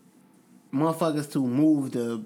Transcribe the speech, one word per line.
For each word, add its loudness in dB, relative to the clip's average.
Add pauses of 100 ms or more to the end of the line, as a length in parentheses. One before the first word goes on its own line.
(720)
motherfuckers 0
to 0
move 2
the, -4